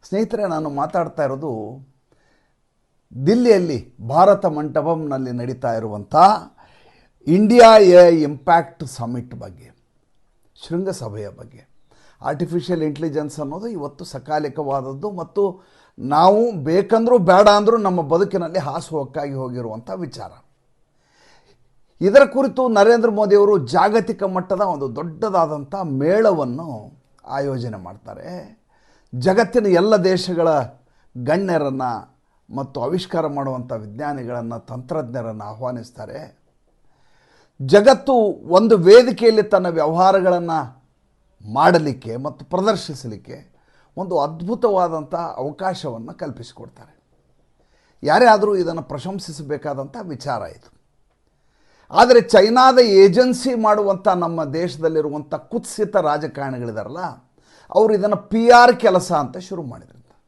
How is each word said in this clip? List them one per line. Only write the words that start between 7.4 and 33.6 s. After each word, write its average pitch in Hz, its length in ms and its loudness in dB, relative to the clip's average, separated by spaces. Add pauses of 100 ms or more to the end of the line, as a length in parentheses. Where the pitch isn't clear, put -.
ಎ 180 300 10
ಐ 165 140 2
ಇಂಪ್ಯಾಕ್ಟ್ 156 600 -2
ಸಮಿಟ್ 120 500 -12
ಬಗ್ಗೆ, 95 400 -20 (920)
ಶೃಂಗಸಭೆಯ 151 600 -8
ಬಗ್ಗೆ. - 440 -20 (500)
ಆರ್ಟಿಫಿಷಿಯಲ್ 160 600 -4
ಇಂಟೆಲಿಜೆನ್ಸ್ 151 580 -6
ಅನ್ನೋದು 156 260 -10
ಇವತ್ತು 170 380 -12
ಸಕಾಲಿಕವಾದದ್ದು 139 1040 -8
ಮತ್ತು 185 520 -6 (360)
ನಾವು 190 540 2
ಬೇಕಂದ್ರೂ 202 680 0
ಬೇಡ 190 300 6
ಅಂದ್ರೂ 208 280 4
ನಮ್ಮ 185 240 -2
ಬದುಕಿನಲ್ಲಿ 170 580 -2
ಹಾಸುಹೊಕ್ಕಾಗಿ 143 760 -8
ಹೋಗಿರುವಂಥ 123 580 -12
ವಿಚಾರ. 143 400 -12 (1700)
ಇದರ 208 240 6
ಕುರಿತು 254 440 -2
ನರೇಂದ್ರ 226 420 4
ಮೋದಿಯವರು 202 560 2
ಜಾಗತಿಕ 196 560 -2
ಮಟ್ಟದ 185 380 -6
ಒಂದು 143 360 -6
ದೊಡ್ಡದಾದಂಥ 160 800 -4
ಮೇಳವನ್ನು 156 1160 -2 (340)
ಆಯೋಜನೆ 131 500 -8
ಮಾಡ್ತಾರೆ. 101 840 -18 (540)
ಜಗತ್ತಿನ 190 520 0
ಎಲ್ಲ 196 300 2
ದೇಶಗಳ 180 520 0 (720)
ಗಣ್ಯರನ್ನು 135 1000 -4 (360)
ಮತ್ತು 131 280 -10
ಆವಿಷ್ಕಾರ 165 440 -4
ಮಾಡುವಂಥ 135 460 -8